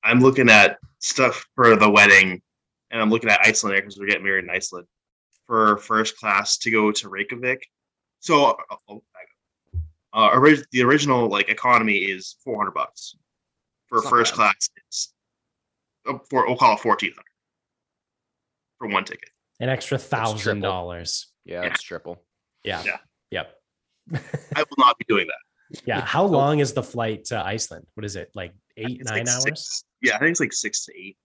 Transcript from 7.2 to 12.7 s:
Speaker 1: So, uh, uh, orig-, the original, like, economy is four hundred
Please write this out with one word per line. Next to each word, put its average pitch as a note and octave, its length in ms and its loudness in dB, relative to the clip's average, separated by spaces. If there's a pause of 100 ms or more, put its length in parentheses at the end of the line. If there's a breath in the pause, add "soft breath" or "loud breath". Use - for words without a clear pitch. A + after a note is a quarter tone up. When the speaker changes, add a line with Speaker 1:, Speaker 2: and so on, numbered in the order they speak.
Speaker 1:
So, C#3+ 380 2 (320)
uh, G#2 60 -18 (1160)
uh, A2 200 4
orig-, C#3 380 6
the B2 100 0
original, C3 480 2
like, G2+ 200 0
economy A2 480 2
is F#2+ 460 -8
four A#2 140 -8
hundred G2 160 -4